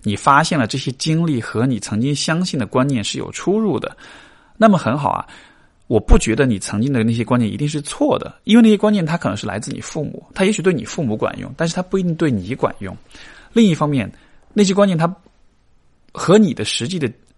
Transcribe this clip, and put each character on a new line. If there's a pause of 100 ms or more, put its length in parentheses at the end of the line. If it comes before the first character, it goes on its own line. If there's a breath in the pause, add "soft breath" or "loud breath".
你
发
现
了
这
些
经
历
和
你
曾
经
相
信
的
观
念
是
有
出
入
的。 (640 loud breath)
那
么
很
好
啊， (600 loud breath)
我
不
觉
得
你
曾
经
的
那
些
观
念
一
定
是
错
的，
因
为
那
些
观
念
它
可
能
是
来
自
你
父
母，
它
也
许
对
你
父
母
管
用，
但
是
它
不
一
定
对
你
管
用。 (560 loud breath)
另
一
方
面， (420 soft breath)
那
些
观
念
它 (1000)
和
你
的
实
际
的， (260)